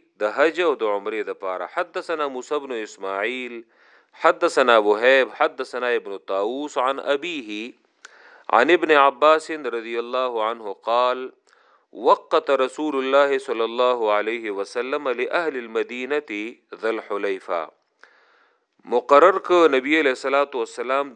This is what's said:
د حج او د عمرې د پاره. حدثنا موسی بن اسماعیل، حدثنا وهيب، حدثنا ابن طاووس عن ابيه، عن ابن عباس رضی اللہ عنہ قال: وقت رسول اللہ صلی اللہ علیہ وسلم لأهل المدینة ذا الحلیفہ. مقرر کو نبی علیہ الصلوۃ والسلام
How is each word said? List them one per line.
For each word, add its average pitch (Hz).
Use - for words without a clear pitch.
د 104
حج 156
او 160
د 113
عمرې 107
د 95
پاره. 92
حدثنا 170
موسی 127
بن 131
اسماعیل، 110
حدثنا 156
وهيب، 110
حدثنا 131
ابن 98
طاووس 127
عن 135
ابيه، 127
عن 123
ابن 165
عباس 147
رضی 117
اللہ 123
عنہ 110
قال: 127
وقت 156
رسول 143
اللہ 139
صلی 113
اللہ 120
علیہ 110
وسلم 131
لأهل 135
المدینة 113
ذا 110
الحلیفہ. 101
مقرر 143
کو 180
نبی 139
علیہ 135
الصلوۃ 139
والسلام 131